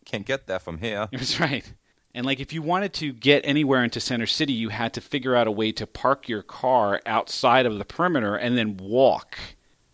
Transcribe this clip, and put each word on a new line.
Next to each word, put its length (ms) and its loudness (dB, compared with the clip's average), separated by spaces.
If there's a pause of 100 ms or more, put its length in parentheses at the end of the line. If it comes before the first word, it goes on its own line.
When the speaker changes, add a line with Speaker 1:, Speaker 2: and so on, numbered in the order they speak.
Speaker 1:
Can't 220 -8
get 220 -6
that 140 -4
from 160 -10
here. 300 -4
Speaker 2:
<laughs> 40 -12
That's 260 -6
right. 320 -4 (440)
And, 120 -6
like, 140 -4
if 120 -12
you 100 -6
wanted 320 -2
to 180 -6
get 340 4
anywhere 380 2
into 160 -4
Center 260 -4
City, 260 -2
you 180 -2
had 240 -4
to 60 -8
figure 360 -2
out 100 6
a 60 0
way 200 0
to 140 -8
park 420 0
your 140 -4
car 640 0
outside 600 4
of 120 -2
the 60 -6
perimeter 520 0
and 220 0
then 200 -2
walk. 600 2 (560)